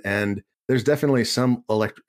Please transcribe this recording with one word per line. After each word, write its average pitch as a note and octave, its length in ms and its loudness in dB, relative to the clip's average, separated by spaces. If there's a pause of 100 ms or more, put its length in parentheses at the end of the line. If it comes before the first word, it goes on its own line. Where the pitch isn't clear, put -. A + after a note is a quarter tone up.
and G2+ 360 -2 (280)
there's B2 140 0
definitely C#3 420 2
some B2 440 0
elect-, G#2+ 400 -2